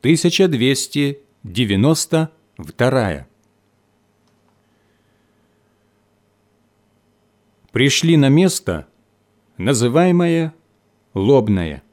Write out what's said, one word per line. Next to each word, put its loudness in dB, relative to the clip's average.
тысяча 2
двести -2
девяносто -2
вторая. -4
Пришли 2
на 4
место, 0
называемое 0
Лобное. 0